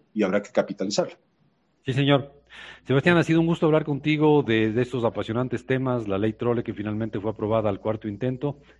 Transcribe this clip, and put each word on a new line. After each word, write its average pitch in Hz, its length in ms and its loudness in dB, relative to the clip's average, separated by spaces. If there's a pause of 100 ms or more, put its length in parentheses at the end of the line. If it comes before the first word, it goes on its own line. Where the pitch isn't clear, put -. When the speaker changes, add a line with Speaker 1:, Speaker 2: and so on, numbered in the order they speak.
(120)
Speaker 1:
y 107 100 -2
habrá 98 200 0
que - 80 -14
capitalizarla. 104 640 -2 (720)
Speaker 2:
Sí, 131 80 -4
señor. 139 400 2 (520)
Sebastián, 156 300 4
ha 160 60 6
sido 165 180 2
un 165 60 2
gusto 170 180 0
hablar 156 220 4
contigo 151 560 2
de, 110 300 2
de 123 100 0
estos 120 220 -4
apasionantes 113 600 -4
temas, 127 420 -2
la 98 120 -2
ley 110 160 0
Trole 120 280 -2
que 104 120 -8
finalmente 107 440 -6
fue 104 120 -6
aprobada 107 400 -2
al 95 100 -4
cuarto 110 280 -6
intento, 127 500 -6 (220)